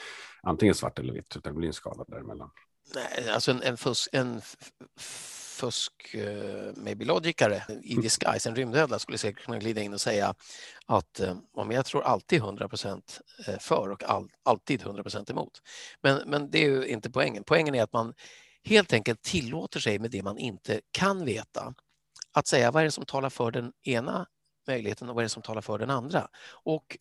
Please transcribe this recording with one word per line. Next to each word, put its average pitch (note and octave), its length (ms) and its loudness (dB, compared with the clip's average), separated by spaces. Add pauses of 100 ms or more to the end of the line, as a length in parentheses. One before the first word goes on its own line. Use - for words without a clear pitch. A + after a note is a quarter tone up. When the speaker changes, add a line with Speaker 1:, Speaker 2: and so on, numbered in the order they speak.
(420)
Speaker 1:
antingen F2+ 340 4
svart - 240 -4
eller B1+ 140 -4
vitt, - 240 -10
utan C#2+ 160 -8
det D2+ 40 -6
blir E2 100 -2
en D#2 60 -2
skala - 340 -10
däremellan. - 440 -12 (440)
Speaker 2:
Nej, B2 340 -4
alltså A2+ 220 2
en, B2+ 100 0
en B2 160 0
fusk, - 340 0
en B2+ 260 0
f-, - 200 -14 (1000)
fusk, - 560 -4
eh, G#2 600 -6
maybe G#2 300 -6
logikare D3 580 4 (200)
i - 80 -8
Speaker 1:
Mm. A#2+ 120 2
Speaker 2:
disguise, A2 460 2
en A2+ 60 -4
rymdödla B2+ 440 2
skulle - 180 -6
säkert G#2 280 -4
kunna A#2 140 -4
glida G#2+ 220 -2
in G2+ 120 -6
och G2+ 80 -4
säga G2+ 320 4 (520)
att, - 340 2
eh, F#2+ 160 0 (200)
"Ja, G#2+ 80 -2
men G#2+ 120 -2
jag C3 100 2
tror - 180 0
alltid B2+ 380 2
hundra G2+ 280 -4
procent, - 520 -8 (260)
eh, G2 120 -4
för C#3 300 0
och G2 140 -8
all-, G2 260 -2 (140)
alltid B2 400 2
hundra G2+ 200 -8
procent G#2 260 -10
emot." - 320 -6 (400)
Men, C3+ 280 4
men D3 220 0
det D#3+ 120 4
är D3 60 8
ju C3 180 2
inte A#2 240 -4
poängen. C#3 320 0
Poängen D#3 320 4
är A#2+ 80 6
att G#2+ 100 -2
man A#2 200 0 (500)
helt G#3 300 6
enkelt A2+ 280 2
tillåter D3 580 -2
sig G#2 200 2
med A2+ 120 -4
det G2 120 -6
man G2+ 140 -6
inte A2 440 -4 (100)
kan F#3 340 2
veta A2+ 480 -4 (580)
att - 160 4
säga B2 240 6
vad D#3 100 6
är D#3+ 40 6
det D3+ 60 2
som C#3+ 140 -6
talar C3+ 240 -2
för A#2+ 220 -2
den A#2+ 220 -4 (100)
ena B2+ 420 -2 (420)
möjligheten A#2 420 -4
och A#2+ 60 -6
vad A#2 60 2
är A#2 40 2
det A2 40 -2
som A2 140 -8
talar A2 180 -6
för G#2 180 -4
den A2+ 100 -2
andra. C#3 380 0 (360)
Och - 380 -4